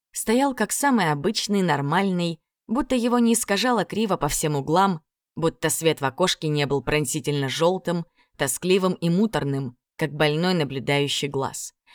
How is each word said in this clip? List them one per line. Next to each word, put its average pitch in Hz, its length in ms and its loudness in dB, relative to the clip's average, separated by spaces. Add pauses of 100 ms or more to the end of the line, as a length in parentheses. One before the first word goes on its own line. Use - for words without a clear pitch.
(120)
Стоял 254 420 0
как 214 180 -2
самый 233 400 2
обычный, 196 500 0
нормальный, 170 760 0 (260)
будто 262 300 -2
его 240 220 2
не 233 160 4
искажало 214 500 0
криво 196 320 -2
по 147 120 -2
всем 147 280 -2
углам, 160 460 2 (340)
будто 160 340 -2
свет 156 300 0
в 143 40 -4
окошке 156 440 0
не 147 180 0
был 135 160 -2
пронзительно 147 680 -2
желтым, 170 560 0 (320)
тоскливым 180 580 2
и 170 140 -2
муторным, 143 680 0 (200)
как 147 160 -4
больной 156 420 2
наблюдающий 143 720 -2
глаз. 135 460 -6 (200)